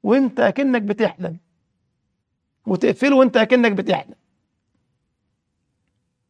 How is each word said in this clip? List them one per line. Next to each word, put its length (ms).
وأنت 380
أكنك 420
بتحلم، 540
وتقفله 500
وأنت 200
أكنك 360
بتحلم. 420